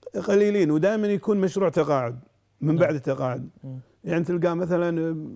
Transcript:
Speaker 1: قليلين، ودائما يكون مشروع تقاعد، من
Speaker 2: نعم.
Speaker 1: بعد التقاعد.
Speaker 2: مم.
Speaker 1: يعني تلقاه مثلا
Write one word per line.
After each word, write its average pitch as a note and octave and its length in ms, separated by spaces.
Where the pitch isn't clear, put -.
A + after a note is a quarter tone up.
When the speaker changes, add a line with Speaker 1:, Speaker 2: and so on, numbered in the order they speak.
Speaker 1:
قليلين، G3+ 440
ودائما G#3 360
يكون G3+ 300
مشروع F#3+ 320
تقاعد، C3+ 500
من D3 60
Speaker 2:
نعم. D#3 100
Speaker 1:
بعد D#3+ 180
التقاعد. C3 540
Speaker 2:
مم. C3 160
Speaker 1:
يعني E3+ 200
تلقاه F3 300
مثلا E3 720